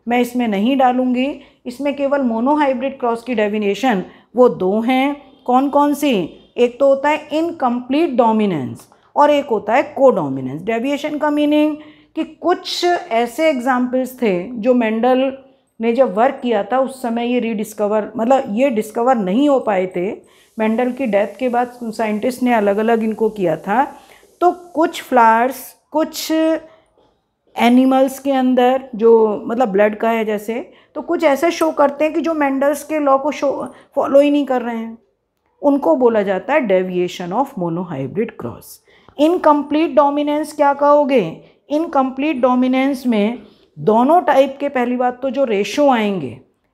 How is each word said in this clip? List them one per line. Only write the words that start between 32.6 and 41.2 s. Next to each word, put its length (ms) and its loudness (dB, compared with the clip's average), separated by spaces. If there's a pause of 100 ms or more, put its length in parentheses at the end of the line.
के 160 -4
लॉ 180 4
को 140 -2
शो, 420 -4 (220)
फॉलो 240 4
ही 120 6
नहीं 140 2
कर 160 -2
रहे 160 -6
हैं, 200 -10 (640)
उनको 340 2
बोला 280 4
जाता 300 -2
है 80 2
deviation 720 -2
of 160 -2 (100)
monohybrid 760 -4
cross। 340 -14 (500)
इनकम्प्लीट 760 2
डोमिनेंस 580 0
क्या 200 2
कहोगे? 480 2 (480)